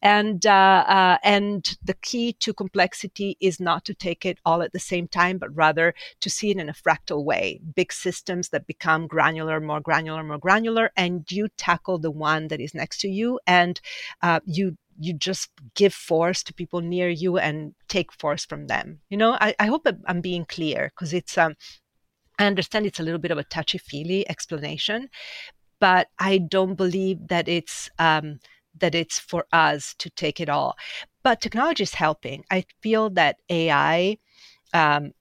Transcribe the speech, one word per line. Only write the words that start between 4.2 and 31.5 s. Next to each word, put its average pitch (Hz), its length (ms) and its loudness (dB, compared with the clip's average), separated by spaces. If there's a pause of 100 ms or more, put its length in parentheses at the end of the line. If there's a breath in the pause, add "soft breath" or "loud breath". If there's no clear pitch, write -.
it 180 180 -4
all 170 180 2
at - 100 -4
the 185 60 -6
same 175 300 -4
time, 180 300 2
but 143 180 -10
rather 160 380 4 (260 loud breath)
to 190 100 -6
see 208 200 -2
it 190 80 0
in 170 100 -6
a 175 60 -8
fractal 151 500 0
way. 92 360 -2 (140)
Big 180 180 -2
systems - 580 -6
that - 160 -4
become 160 400 -2
granular, 160 540 -2
more 151 200 -4
granular, 160 420 -2
more 151 160 -8
granular, 226 580 2
and 175 360 0
you 208 240 -2
tackle 175 420 -2
the 156 120 -4
one 156 380 -2
that 147 120 -6
is 147 140 -10
next - 260 -8
to 202 80 -4
you, 233 380 -2
and, 180 340 4 (420 loud breath)
uh, 170 220 4
you, 180 320 -2 (220)
you 165 160 -4
just - 360 -6 (240)
give 196 200 4
force 170 480 0
to - 100 -14
people 175 300 -8
near 180 260 -2
you 175 300 0
and 151 360 -4 (140)
take 180 240 -2
force 147 320 -4
from 147 220 -12
them. 151 420 -6
You 202 80 -6
know, 226 240 2
I, 208 180 2
I 208 80 2
hope 294 180 0
that 202 120 0 (100)
I'm 175 140 -2
being 175 240 -6
clear, - 500 -6
'cause 160 200 -8
it's, - 240 -6
um, 160 160 2 (840 loud breath)
I 202 60 4
understand 202 400 0
it's 190 160 -6
a - 20 -6
little 165 180 -4
bit 170 100 -4
of 156 80 -2
a 143 60 -6
touchy-feely 165 840 -6
explanation, 160 800 -6 (680 loud breath)
but 185 300 6 (100)
I 190 200 4
don't 190 360 0
believe 185 540 -2
that 170 200 -2
it's, - 500 -4
um, 156 420 2 (380 soft breath)
that 170 160 2
it's 165 240 -2
for - 340 -6
us 151 460 2
to - 120 -10
take 151 300 -6
it 160 80 -6
all. 143 280 -2 (460 loud breath)
But 240 180 2
technology 247 420 -2